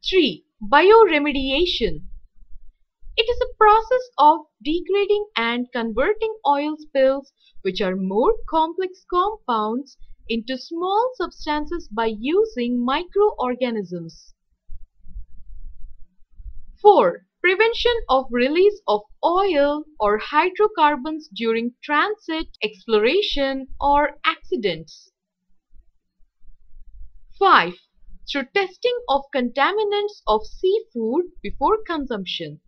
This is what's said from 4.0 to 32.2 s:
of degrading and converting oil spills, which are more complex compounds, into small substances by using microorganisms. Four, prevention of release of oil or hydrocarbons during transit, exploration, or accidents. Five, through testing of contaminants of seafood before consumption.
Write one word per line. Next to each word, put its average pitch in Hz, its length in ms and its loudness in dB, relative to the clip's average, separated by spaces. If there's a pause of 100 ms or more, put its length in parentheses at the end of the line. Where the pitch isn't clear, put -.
of 302 220 6 (240)
degrading 403 720 0
and 233 360 -2
converting 269 640 -2 (120)
oil 294 320 0
spills, 269 520 0 (300)
which 190 200 -4
are 185 140 -2
more 196 380 2 (160)
complex 330 640 -2
compounds, 269 840 -4 (300)
into 233 300 -4
small 381 580 -2
substances 294 760 -6
by 226 160 -2 (120)
using 247 640 0
microorganisms. 247 1500 -2 (2500)
Four, 277 460 4 (140)
prevention 440 500 2 (180)
of 262 220 2
release 302 560 2
of 208 140 0 (220)
oil 302 600 2 (160)
or 208 180 2
hydrocarbons 311 1160 0
during 226 380 -2 (100)
transit, 320 640 -2 (160)
exploration, 269 1040 0 (120)
or 285 460 2
accidents. 202 840 -4 (2250)
Five, 233 360 4 (580)
through 277 220 -2
testing 403 440 -2 (120)
of - 140 2 (120)
contaminants 403 920 -2
of 220 180 2
seafood 349 800 -2 (180)
before 339 420 0
consumption. 190 840 -8